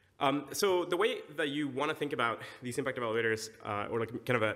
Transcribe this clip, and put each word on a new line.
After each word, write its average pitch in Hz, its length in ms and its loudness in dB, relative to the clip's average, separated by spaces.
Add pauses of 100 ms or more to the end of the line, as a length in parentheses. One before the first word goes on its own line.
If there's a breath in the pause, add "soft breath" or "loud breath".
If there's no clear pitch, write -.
(180 soft breath)
Um, 143 340 2
so 180 340 2
the 180 100 0
way 214 220 2 (180)
that 156 120 0
you 143 200 -2
wanna 135 240 0
think 147 220 -2
about 117 260 2 (220 loud breath)
these 123 160 -4
impact 131 200 0
evaluators, 113 520 0 (120)
uh, 104 280 -2
or, 117 100 0
like, 113 240 -4
kind 123 120 2
of 110 60 4
a, 107 140 2